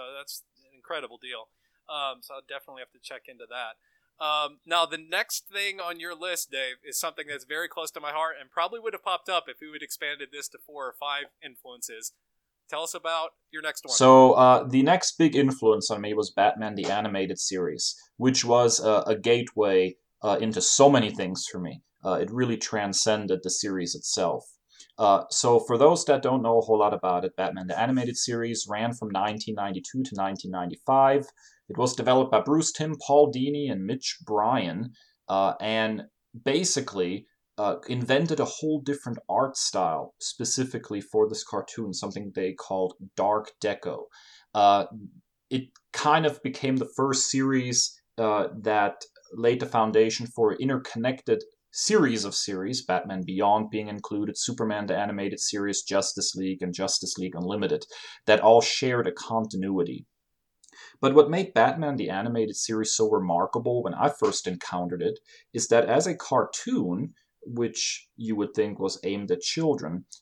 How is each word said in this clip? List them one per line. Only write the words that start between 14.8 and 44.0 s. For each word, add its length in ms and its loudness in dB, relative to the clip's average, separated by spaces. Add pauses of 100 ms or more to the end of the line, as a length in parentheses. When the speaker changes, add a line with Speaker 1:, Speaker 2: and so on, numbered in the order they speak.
Speaker 2:
next 340 2
big 180 4
influence 540 4
on 120 -2
me 120 -4
was 160 0
Batman 460 2
the 160 -4
Animated 480 -2
Series, 560 -4 (220)
which 280 2
was, 340 4
uh, 280 4
a 80 2
gateway, 800 2 (260)
uh, 180 2
into 220 -2
so 280 6
many 200 4
things 400 -6
for 100 -10
me. 220 -10 (240)
Uh, 160 0
it 80 -4
really 280 -2
transcended 840 -2
the 80 -6
series 460 -4
itself. 500 -4 (520)
Uh, 320 4
so 300 4
for 180 0
those 280 8
that 160 2
don't 200 0
know 180 4
a 20 6
whole 160 2
lot 160 4
about 300 -2
it, 140 -6
Batman 300 -4
the 120 -4
Animated 380 0
Series 520 -4
ran 240 -2
from 160 -8
nineteen 460 -4
ninety-two 480 -6
to 120 -8
nineteen 360 -4
ninety-five. 760 2 (440)
It 80 -8
was 180 0
developed 360 2
by 100 4
Bruce 300 2
Timm, 240 -4 (100)
Paul 260 6
Dini, 400 -2
and 140 -4
Mitch 400 -6
Bryan, 640 -2 (360)
uh, 340 2
and 420 -2 (400)
basically, 840 -2 (320)
uh, 160 0 (120)
invented 520 0
a 60 2
whole 360 -4
different 380 -6 (100)
art 260 0
style 640 -2
specifically 800 -6
for 300 2
this 140 -8
cartoon, 500 -8
something 400 -8
they 200 -4
called 420 -4 (200)
Dark 360 0 (100)
Deco. 440 -6 (500)